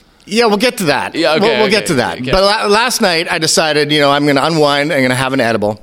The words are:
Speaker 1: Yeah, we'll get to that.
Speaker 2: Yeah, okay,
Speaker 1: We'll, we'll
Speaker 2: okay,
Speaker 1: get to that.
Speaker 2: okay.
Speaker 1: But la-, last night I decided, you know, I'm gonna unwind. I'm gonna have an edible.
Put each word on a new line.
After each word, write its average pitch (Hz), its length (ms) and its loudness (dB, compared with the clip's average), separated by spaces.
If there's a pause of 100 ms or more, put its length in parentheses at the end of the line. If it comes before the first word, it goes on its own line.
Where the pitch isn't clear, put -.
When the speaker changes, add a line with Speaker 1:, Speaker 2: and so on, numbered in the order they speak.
(260)
Speaker 1:
Yeah, 220 200 0
we'll 208 120 2
get 247 200 -2
to 190 60 -4
that. 117 300 -2
Speaker 2:
Yeah, 156 200 0
okay, 160 60 0
Speaker 1:
We'll, 190 120 2
we'll 127 120 2
Speaker 2:
okay, 190 60 0
Speaker 1:
get 202 160 0
to 165 80 -2
that. 101 260 -2
Speaker 2:
okay. 127 100 -6
Speaker 1:
But 190 120 2
la-, 208 240 0
last 220 340 0
night 175 320 0
I 170 60 -2
decided, 151 520 0
you 151 100 2
know, 143 100 4
I'm 147 160 2
gonna 139 160 2
unwind. 147 500 0
I'm 139 100 0
gonna 127 120 0
have 131 180 -2
an 135 80 0
edible. 107 420 -2